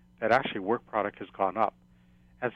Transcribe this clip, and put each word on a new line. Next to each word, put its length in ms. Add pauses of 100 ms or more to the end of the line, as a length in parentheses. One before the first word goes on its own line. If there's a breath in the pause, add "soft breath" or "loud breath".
(200 soft breath)
that 100
actually 300
work 260
product 320
has 120
gone 260
up. 180 (680 soft breath)
And 140